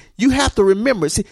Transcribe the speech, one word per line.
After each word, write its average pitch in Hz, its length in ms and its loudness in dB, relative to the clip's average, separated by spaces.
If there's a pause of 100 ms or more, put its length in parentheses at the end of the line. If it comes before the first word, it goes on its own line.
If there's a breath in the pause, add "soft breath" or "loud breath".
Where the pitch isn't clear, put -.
(160 soft breath)
You 247 140 0
have 262 260 0
to 208 80 2
remember, 202 460 0
see, - 220 -4